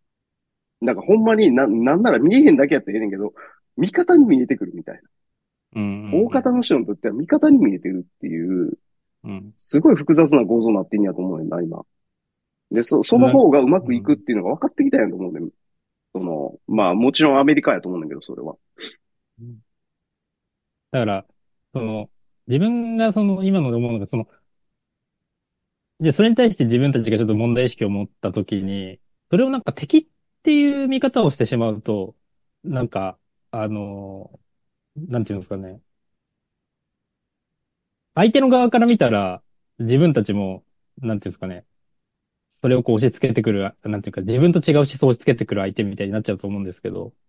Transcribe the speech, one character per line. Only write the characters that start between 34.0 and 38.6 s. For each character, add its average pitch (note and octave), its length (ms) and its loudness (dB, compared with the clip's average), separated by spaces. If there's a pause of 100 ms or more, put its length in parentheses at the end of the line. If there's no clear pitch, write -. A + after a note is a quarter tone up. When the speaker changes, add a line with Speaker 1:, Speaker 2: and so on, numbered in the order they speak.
Speaker 2:
な D3 240 -8
ん G#2+ 60 -4
て G#2 80 -8
い - 20 -8
う G2 40 -8
ん - 20 -12
で - 40 -16
す - 40 -18
か G2+ 80 -10
ね。 F#2+ 240 -16 (2250)
相 G#3+ 160 4
手 C4+ 100 4
の C4 80 4
側 B3 200 4